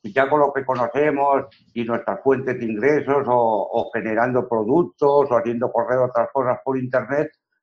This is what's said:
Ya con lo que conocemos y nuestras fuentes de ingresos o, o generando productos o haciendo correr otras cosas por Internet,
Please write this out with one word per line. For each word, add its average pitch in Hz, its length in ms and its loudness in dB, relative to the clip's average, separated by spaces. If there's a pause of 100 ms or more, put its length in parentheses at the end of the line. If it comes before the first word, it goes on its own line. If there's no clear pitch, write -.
Ya 131 260 0
con 151 120 4
lo 143 100 4
que 135 140 -4
conocemos 139 800 0 (280)
y 117 120 -4
nuestras 110 360 -4
fuentes 131 380 0
de 120 60 -6
ingresos 131 600 0
o, 113 440 2
o 110 200 -2
generando 117 580 -2
productos 139 840 2
o 120 60 2
haciendo 117 340 -2
correr 120 280 0
otras 123 340 0
cosas 127 300 -2
por 131 140 -4
Internet, 127 540 -4 (320)